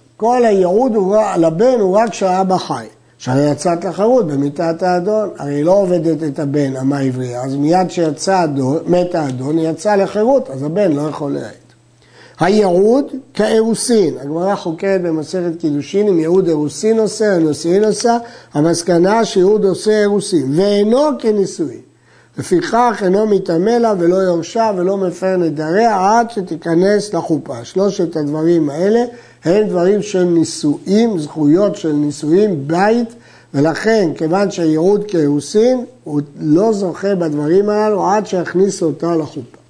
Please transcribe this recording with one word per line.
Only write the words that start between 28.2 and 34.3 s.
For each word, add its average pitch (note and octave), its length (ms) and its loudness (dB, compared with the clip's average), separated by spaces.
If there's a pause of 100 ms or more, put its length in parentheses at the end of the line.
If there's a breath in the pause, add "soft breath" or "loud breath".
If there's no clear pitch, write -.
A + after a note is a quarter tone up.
האלה F#3 340 0 (420 loud breath)
הם G3+ 220 2
דברים F3+ 340 2
של F3+ 220 -2
נישואים, F3 960 0
זכויות D#3+ 560 2
של D#3 160 -4
נישואים, D3 760 0
בית, G#3+ 460 0 (400 loud breath)
ולכן, E3 640 2
כיוון F3 360 0